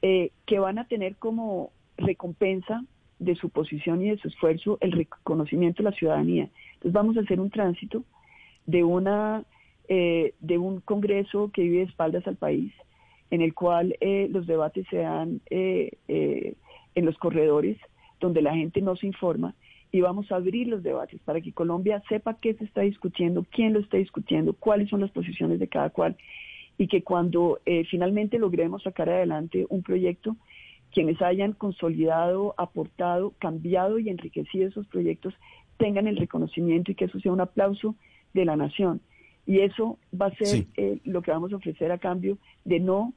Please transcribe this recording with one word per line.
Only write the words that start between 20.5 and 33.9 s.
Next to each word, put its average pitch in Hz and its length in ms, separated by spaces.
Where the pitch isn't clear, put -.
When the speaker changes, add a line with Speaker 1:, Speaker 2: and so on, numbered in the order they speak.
Speaker 1:
los 214 160
debates 135 400
para 160 180
que 160 120
Colombia 185 560
sepa 220 300
qué 226 160
se 220 100
está 202 160
discutiendo, 180 680
quién 220 220
lo 214 60
está 208 180
discutiendo, 160 560
cuáles 208 360
son 202 120
las 196 100
posiciones 175 480
de 185 80
cada 156 220
cual, - 260
y 185 100
que 190 160
cuando, 175 600
eh, 165 240
finalmente 202 500
logremos 175 440
sacar 175 260
adelante 175 600
un 190 140
proyecto, 185 520
quienes 165 300
hayan 196 320
consolidado, 175 1040
aportado, 175 840
cambiado 180 600